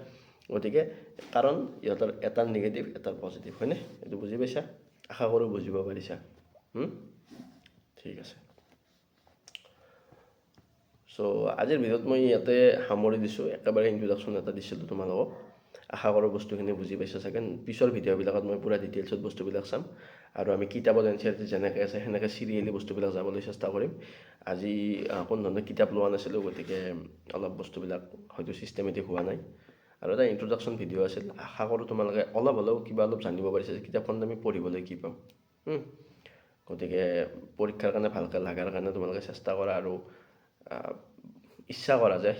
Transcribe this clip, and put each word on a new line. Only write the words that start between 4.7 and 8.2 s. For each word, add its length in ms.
আশা 200
কৰোঁ 200
বুজিব 380
পাৰিছা। 320
হুম? 160
ঠিক 160
আছে। 160